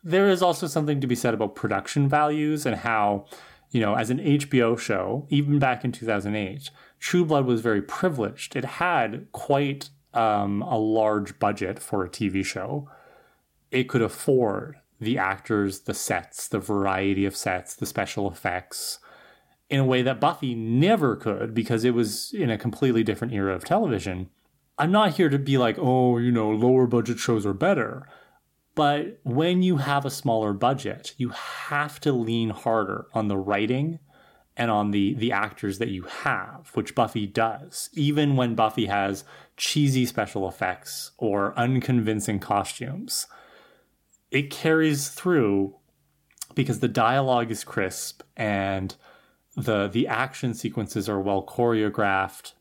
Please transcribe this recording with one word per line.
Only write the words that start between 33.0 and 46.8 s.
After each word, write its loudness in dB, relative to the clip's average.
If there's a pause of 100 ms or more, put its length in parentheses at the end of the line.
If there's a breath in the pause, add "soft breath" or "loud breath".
on 0
the 0
writing -2 (580 soft breath)
and 0
on 2
the, 2
the -2
actors -4
that -2
you -6
have, -6
which -4
Buffy 0
does. -4
Even 2
when 2
Buffy 2
has -2 (320 loud breath)
cheesy 2
special -4
effects -8
or 0
unconvincing 0
costumes, -4 (1040 loud breath)
it -2
carries 2
through 2 (800)
because 0